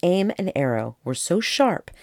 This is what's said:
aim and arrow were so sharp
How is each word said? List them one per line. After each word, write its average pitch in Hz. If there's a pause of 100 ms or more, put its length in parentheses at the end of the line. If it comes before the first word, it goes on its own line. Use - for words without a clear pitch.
aim 190
and 190
arrow 120
were 127
so 185
sharp 226 (120)